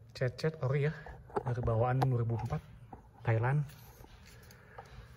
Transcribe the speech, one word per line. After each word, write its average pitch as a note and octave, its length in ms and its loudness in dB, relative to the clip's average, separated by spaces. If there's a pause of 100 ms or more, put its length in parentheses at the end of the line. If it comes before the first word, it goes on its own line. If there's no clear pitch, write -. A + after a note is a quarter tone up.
(120)
cet-cet - 560 -2
ori C#3+ 240 2
ya, - 20 -2 (540)
dari B2 160 0
bawaan A#2+ 400 4
dua B2+ 240 4
ribu A#2 80 2
empat, A#2 240 -2 (640)
Thailand. B2 400 4 (1500)